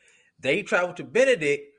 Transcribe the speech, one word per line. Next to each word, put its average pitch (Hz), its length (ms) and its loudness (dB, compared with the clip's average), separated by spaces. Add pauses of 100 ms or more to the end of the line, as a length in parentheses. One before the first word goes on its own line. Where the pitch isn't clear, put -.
(380)
They 147 240 0
traveled 180 360 -2
to 151 60 -10
Benedict, 156 760 0